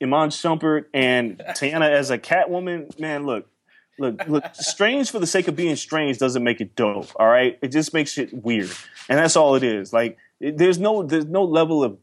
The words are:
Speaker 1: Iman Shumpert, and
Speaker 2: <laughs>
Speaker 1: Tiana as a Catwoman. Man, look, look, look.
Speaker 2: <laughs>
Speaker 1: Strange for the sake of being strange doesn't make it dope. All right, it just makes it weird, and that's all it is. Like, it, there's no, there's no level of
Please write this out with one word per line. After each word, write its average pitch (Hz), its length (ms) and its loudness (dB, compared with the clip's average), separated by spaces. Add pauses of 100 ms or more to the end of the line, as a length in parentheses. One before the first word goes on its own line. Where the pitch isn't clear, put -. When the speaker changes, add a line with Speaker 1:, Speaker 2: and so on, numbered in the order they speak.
Speaker 1:
Iman 147 260 2
Shumpert, 156 640 -2
and 123 460 0
Speaker 2:
<laughs> - 160 -14
Speaker 1:
Tiana 151 340 0
as 143 220 2
a 120 80 -2
Catwoman. 175 800 -2
Man, 151 260 -6
look, 117 220 -6 (500)
look, 135 300 -4
look. 151 220 -2
Speaker 2:
<laughs> - 40 -20
Speaker 1:
Strange 240 560 0
for 233 80 -8
the 180 80 0
sake 180 220 0
of 156 80 -4
being 165 200 -2
strange 143 440 -2
doesn't 127 240 0
make 120 180 0
it 104 140 -8
dope. 104 400 0
All 110 120 4
right, 123 360 4
it 131 60 -4
just 151 220 -2
makes 151 280 -4
it 131 120 -6
weird, 110 380 -2 (400)
and 139 80 4
that's 160 180 4
all 147 200 6
it 131 80 2
is. 107 280 -2
Like, 113 260 0 (220)
it, 151 200 -6
there's 180 180 4
no, 208 240 0
there's 156 240 0
no 185 180 0
level 160 400 2
of 113 200 -4